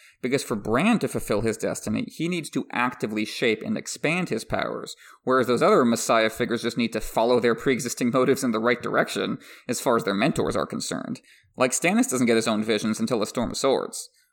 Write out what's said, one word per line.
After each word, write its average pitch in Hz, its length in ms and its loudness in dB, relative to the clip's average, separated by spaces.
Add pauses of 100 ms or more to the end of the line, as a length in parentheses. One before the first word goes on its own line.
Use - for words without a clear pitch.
(220)
Because 131 220 0
for 123 120 -4
Bran 131 440 2
to 131 80 -2
fulfill 110 340 -2
his 113 160 0
destiny, - 500 -4
he 160 200 -6
needs 170 220 -4
to - 240 -4
actively 117 500 -2
shape 110 400 0
and 110 140 -4
expand 170 520 -4
his 113 140 -4
powers, - 520 -6 (280)
whereas 127 240 4
those 120 140 2
other 170 240 6
Messiah 113 440 4
figures 113 340 -2
just 117 140 -4
need 117 140 0
to 110 80 -2
follow 120 400 2
their 113 160 4
pre-existing 120 560 -2
motives 127 320 4
in 123 80 0
the 110 80 -2
right 120 220 0
direction, 104 560 -2 (320)
as 120 100 -4
far 123 160 2
as 117 80 0
their 101 120 0
mentors - 400 0
are 76 100 -2
concerned. - 560 -8 (340)
Like, 240 160 2
Stannis 214 380 0
doesn't 127 180 2
get 117 80 4
his 110 120 2
own 107 160 0
visions 110 360 0
until 113 220 0
A 110 60 0
Storm - 240 -4
of - 60 -8
Swords. - 520 0 (240)